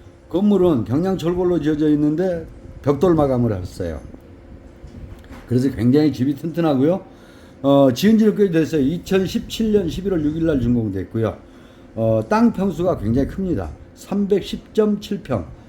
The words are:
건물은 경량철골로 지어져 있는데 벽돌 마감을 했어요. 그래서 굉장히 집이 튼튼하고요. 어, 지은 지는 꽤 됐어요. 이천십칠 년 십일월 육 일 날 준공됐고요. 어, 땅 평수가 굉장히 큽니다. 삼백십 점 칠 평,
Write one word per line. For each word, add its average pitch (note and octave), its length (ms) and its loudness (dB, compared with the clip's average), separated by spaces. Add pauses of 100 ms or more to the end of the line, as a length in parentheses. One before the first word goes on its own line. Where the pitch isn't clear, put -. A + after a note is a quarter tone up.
(300)
건물은 F3+ 540 2
경량철골로 F3 760 -2
지어져 D3+ 280 0
있는데 D#3+ 560 0 (360)
벽돌 D#3 320 2
마감을 B2+ 400 2
했어요. F2+ 460 -8 (1500)
그래서 B2 220 2
굉장히 C3+ 420 2
집이 C3 240 -2
튼튼하고요. D#3+ 760 0 (520)
어, C#3 300 6
지은 G#3+ 240 4
지는 G#3 180 4
꽤 G3+ 140 2
됐어요. D#3+ 320 0
이천십칠 F#3+ 880 -2
년 G3+ 160 2
십일월 F3+ 380 -2
육 D3+ 100 -2
일 E3 120 -2
날 D3+ 120 0
준공됐고요. A2 800 -2 (580)
어, A2+ 320 2
땅 A3+ 260 4
평수가 F3+ 440 -2
굉장히 A#2 300 0
큽니다. D3 420 -6 (240)
삼백십 - 800 -4
점 G#3 260 0
칠 G3 220 -8
평, G2+ 240 -4 (240)